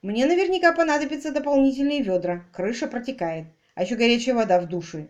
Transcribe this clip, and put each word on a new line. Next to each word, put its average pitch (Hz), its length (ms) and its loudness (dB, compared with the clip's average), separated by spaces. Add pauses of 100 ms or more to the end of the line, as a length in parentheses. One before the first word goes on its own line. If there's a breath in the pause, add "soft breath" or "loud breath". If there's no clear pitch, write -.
«Мне 214 220 -2
наверняка 349 480 2
понадобятся 302 580 0
дополнительные 277 720 2
ведра. 175 520 -2
Крыша 233 320 -4
протекает, 170 640 -6 (260)
а - 80 -4
еще 185 140 -2
горячая 240 380 2
вода 202 240 4
в 175 80 0
душе 165 440 -8